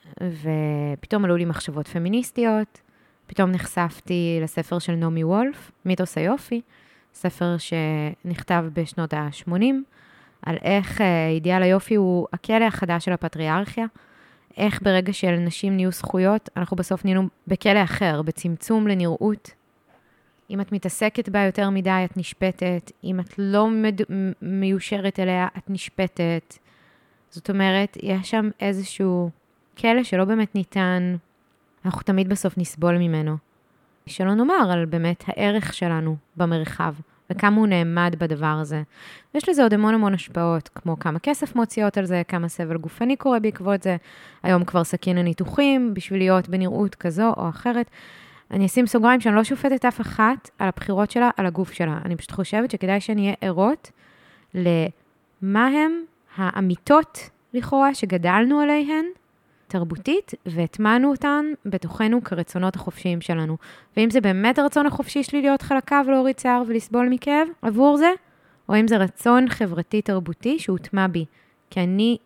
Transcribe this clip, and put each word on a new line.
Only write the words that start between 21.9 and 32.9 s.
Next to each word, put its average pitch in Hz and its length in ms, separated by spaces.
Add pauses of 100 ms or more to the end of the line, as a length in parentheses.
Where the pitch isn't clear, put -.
את 180 120
נשפטת. 180 760 (120)
אם 185 160
את 180 180
לא 202 320
מד-, 214 420
מ-, 190 200 (100)
מיושרת 190 800
אליה, 180 280 (100)
את - 120
נשפטת. 175 880 (720)
זאת - 200
אומרת, 196 520
יש 190 280
שם 214 200 (100)
איזשהו 190 680 (480)
כלא 233 240
שלא 190 220
באמת 214 300
ניתן, 180 640 (680)
אנחנו - 180
תמיד 190 260
בסוף 190 300
נסבול 175 400